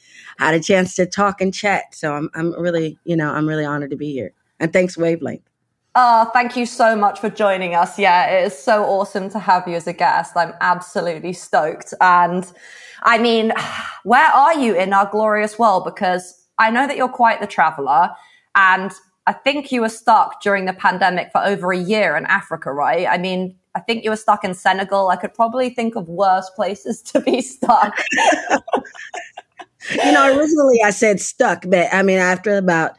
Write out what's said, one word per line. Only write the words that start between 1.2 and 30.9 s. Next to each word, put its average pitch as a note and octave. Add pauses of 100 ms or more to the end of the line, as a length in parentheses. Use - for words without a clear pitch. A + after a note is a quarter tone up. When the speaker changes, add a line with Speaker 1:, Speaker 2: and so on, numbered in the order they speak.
Speaker 1:
and F#3+
chat. -
So D3+
I'm, D3
I'm E3
really, E3
you E3+
know, D3+
I'm D3+
really D#3
honored D3
to D3
be D3
here. A#2+ (260)
And E3
thanks, F3+
Wavelength. E3 (500)
Speaker 2:
Oh, A#3
thank B3
you A#3+
so A3+
much G#3
for G#3+
joining F#3+
us. F3+
Yeah, F3+
it F#3
is G3
so G#3
awesome G3
to G#3
have F3+
you E3+
as E3+
a F3
guest. E3+
I'm E3+
absolutely F3
stoked. -
And F3+ (520)
I A#3
mean, A3+ (240)
<sighs> -
where G#3+
are D4+
you A#3
in F#3+
our G3
glorious G#3+
world? G3+
Because F3+ (140)
I A3
know C4
that C#4
you're B3+
quite A#3
the G3+
traveler, D#3+ (460)
and F#3+ (340)
I -
think C#4+
you A#3+
were A3+
stuck A3+
during G3
the F#3
pandemic F3+
for -
over F#3
a F3+
year F#3
in D#3+
Africa, E3
right? D3
I F3+
mean, F#3 (180)
I F3+
think A3+
you A3
were G#3+
stuck G#3+
in F#3
Senegal. F#3+
I F3+
could -
probably A#3+
think A#3
of F3
worse F#3+
places G3+
<laughs> -
to C#4+
be -
stuck. -
Speaker 1:
<laughs> - (1900)
You C#4+
know, C#4
originally C#4
I G#3